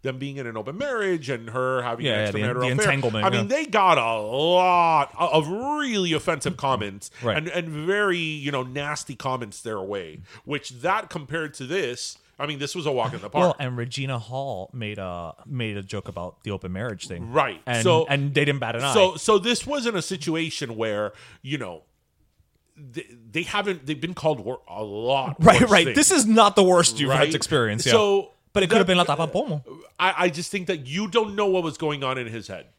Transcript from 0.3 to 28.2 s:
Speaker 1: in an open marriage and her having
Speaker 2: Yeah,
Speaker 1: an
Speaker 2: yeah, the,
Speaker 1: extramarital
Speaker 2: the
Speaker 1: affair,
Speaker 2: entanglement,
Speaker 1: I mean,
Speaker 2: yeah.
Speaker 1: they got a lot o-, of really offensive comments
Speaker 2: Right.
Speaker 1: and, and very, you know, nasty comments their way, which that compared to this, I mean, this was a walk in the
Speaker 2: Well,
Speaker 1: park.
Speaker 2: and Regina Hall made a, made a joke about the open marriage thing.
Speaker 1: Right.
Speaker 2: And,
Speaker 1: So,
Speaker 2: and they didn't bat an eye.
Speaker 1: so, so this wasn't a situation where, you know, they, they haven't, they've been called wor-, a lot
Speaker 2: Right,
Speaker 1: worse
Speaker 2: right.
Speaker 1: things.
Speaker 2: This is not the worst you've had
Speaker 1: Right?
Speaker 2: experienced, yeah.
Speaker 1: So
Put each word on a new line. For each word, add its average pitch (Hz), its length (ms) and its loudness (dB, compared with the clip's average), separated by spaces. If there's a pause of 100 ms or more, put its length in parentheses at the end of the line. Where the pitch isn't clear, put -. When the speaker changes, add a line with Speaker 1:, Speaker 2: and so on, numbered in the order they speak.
Speaker 1:
in 135 80 -8
an 113 100 -8
open 117 220 -8
marriage 208 540 -4
and 113 180 -6
her 127 320 0
having 120 240 -4
Speaker 2:
Yeah, 127 80 2
Speaker 1:
an 104 60 0
Speaker 2:
yeah, 104 120 0
the, 101 60 -4
Speaker 1:
extramarital 123 240 -2
Speaker 2:
the 127 60 2
Speaker 1:
affair, 123 40 0 (140)
Speaker 2:
entanglement, 127 400 2
Speaker 1:
I - 60 4
mean, 117 180 0
Speaker 2:
yeah. 262 60 2
Speaker 1:
they 311 100 0
got 190 320 6
a 113 240 0
lot 165 960 4
o-, 170 100 2
of 156 200 2
really 233 640 -2
offensive 156 420 -2
comments 107 540 -4 (140)
Speaker 2:
Right. 113 120 2
Speaker 1:
and, 151 120 -4
and 170 200 -4
very, 175 520 0
you 151 320 -6
know, 135 100 -2
nasty 143 540 -6
comments 120 460 -6
their 110 200 -8
way, 95 400 -8 (240)
which 143 240 -8 (120)
that 196 280 -2
compared 151 460 -10
to 131 100 -12
this, 131 540 -6 (180)
I 139 80 -6
mean, 147 140 -6
this 139 160 -6
was 165 100 -6
a 151 60 0
walk 123 240 -2
in 113 60 -10
the 101 120 -10
Speaker 2:
Well, 165 200 4
Speaker 1:
park. - 60 -6
Speaker 2:
and 127 160 -6
Regina 127 440 -6
Hall 113 520 -8
made 104 280 -8
a, 87 340 -8 (140)
made 113 300 -4
a 101 60 -8
joke 95 260 -8
about 90 340 -12
the 107 80 -6
open 92 220 -8
marriage 101 340 -8
thing. 90 240 -10
Speaker 1:
Right. 131 340 0
Speaker 2:
And, 120 160 -2
Speaker 1:
So, 160 240 4
Speaker 2:
and 139 300 0
they 147 100 4
didn't 143 140 0
bat 117 160 -4
an 120 80 -4
eye. 139 100 0
Speaker 1:
so, 185 220 6
so 208 240 4
this 226 260 0
wasn't 240 320 -2
a 165 60 -2
situation 160 720 -4
where, 107 380 -2 (280)
you 139 160 -6
know, 90 240 -10 (960)
they, 135 300 -16 (260)
they 160 120 -4
haven't, 196 420 -4
they've 147 140 -6
been 165 140 -8
called 151 260 -2
wor-, 113 280 -8
a 104 160 -10
lot 123 600 -2
Speaker 2:
Right, - 180 10
Speaker 1:
worse 247 100 4
Speaker 2:
right. 175 140 8
Speaker 1:
things. 123 100 -2
Speaker 2:
This 302 160 4
is 285 140 4
not 214 300 6
the 202 80 8
worst 175 360 6
you've 139 120 2
had 131 100 4
Speaker 1:
Right? 156 140 2
Speaker 2:
experienced, 117 520 0
yeah. 120 60 6
Speaker 1:
So 107 380 4 (220)